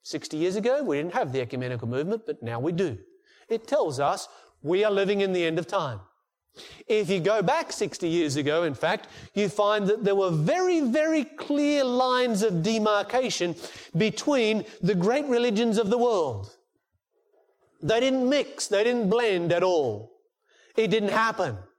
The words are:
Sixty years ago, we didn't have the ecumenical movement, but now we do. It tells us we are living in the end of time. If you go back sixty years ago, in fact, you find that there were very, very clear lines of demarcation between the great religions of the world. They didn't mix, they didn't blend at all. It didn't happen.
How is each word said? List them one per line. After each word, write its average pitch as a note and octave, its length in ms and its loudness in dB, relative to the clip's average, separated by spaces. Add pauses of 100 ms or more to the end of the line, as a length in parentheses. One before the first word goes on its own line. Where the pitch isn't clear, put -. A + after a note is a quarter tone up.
Sixty - 360 -10
years F3+ 180 0
ago, B3 280 0
we D#3 140 0
didn't E3 160 -4
have G3 200 -2
the C3 80 -2
ecumenical B2 460 -6
movement, D#3+ 380 -4
but D3+ 160 -8
now A#2 180 -6
we D#3 120 -2
do. E3+ 260 -2 (500)
It A3+ 200 -6
tells F3+ 320 0
us D#3+ 280 -2 (360)
we F#3 200 0
are G#3+ 80 2
living G3 300 0
in F#3+ 120 0
the F3 100 0
end E3 160 0
of E3 80 -6
time. D3 320 -4 (880)
If G#3 240 2
you G3 80 2
go G3 240 2
back D#4 280 0
sixty - 380 -4
years D#3 280 0
ago, D3 260 0
in D3+ 100 -2
fact, E3+ 340 -2 (280)
you G3+ 140 0
find G#3 360 2
that G#3+ 180 0
there G3 120 2
were F#3+ 160 2
very, D#4+ 500 2
very D4+ 420 2
clear D4 600 0
lines B3+ 580 2
of F3+ 220 0
demarcation G#3 920 0 (400)
between A3 720 2 (160)
the F#3+ 140 2
great A#3+ 300 2
religions A#3 520 2
of G#3+ 140 2
the A#3+ 60 2
world. D#3+ 580 0 (1300)
They A3 200 2
didn't C4 260 2
mix, - 400 0
they G3+ 160 2
didn't A#3+ 260 2
blend F#3+ 440 2
at F3 100 2
all. C3 480 0 (640)
It A3 140 2
didn't G3+ 220 2
happen. G3+ 460 0 (220)